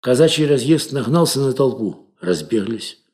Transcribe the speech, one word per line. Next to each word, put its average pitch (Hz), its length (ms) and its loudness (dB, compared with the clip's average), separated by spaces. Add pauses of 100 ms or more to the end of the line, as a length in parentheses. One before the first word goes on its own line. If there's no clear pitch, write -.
Казачий 151 460 2
разъезд 143 440 0
нагнался 139 500 0
на 139 120 0
толпу, 120 680 -4
разбеглись. 95 800 -4 (160)